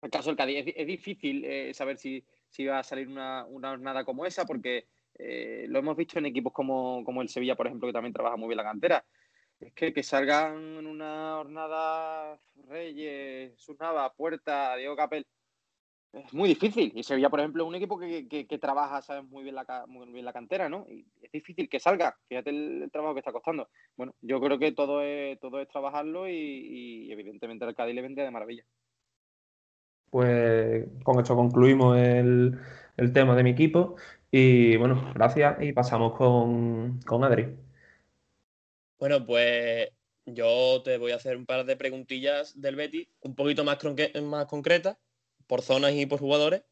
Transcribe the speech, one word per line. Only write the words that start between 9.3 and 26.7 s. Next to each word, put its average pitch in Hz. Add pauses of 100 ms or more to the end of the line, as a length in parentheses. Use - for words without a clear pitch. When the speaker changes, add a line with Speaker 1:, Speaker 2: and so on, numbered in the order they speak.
Speaker 1:
Es -
que, 160
que 147
salgan 156
en 156
una 156
jornada 160 (280)
Reyes, 139
Jesús 147
Nava, 156
Puerta, 143
Diego 135
Capel, 147 (920)
es 98
muy 185
difícil. 202
Y 117
Sevilla, 139
por 147
ejemplo, 160
es 160
un 170
equipo 190
que, 165
que, 147
que 151
trabaja, 143
¿sabes? 139
muy 135
bien 139
la 131
ca-, 127
muy 123
bien 123
la 123
cantera, 165
¿no? 185
Y - (160)
es -
difícil 156
que 185
salga. 175 (100)
Fíjate 127
el, 147
el 143
trabajo 151
que 135
está 135
costando. 127 (260)
Bueno, 127
yo 127
creo 139
que 151
todo 143
es, 143
todo 131
es 135
trabajarlo 147
y, 180
y 127